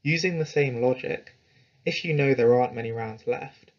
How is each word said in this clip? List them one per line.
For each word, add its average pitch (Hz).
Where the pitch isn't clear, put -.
Using 165
the 156
same 131
logic, -
if 175
you 160
know 139
there 120
aren't 123
many 113
rounds 110
left -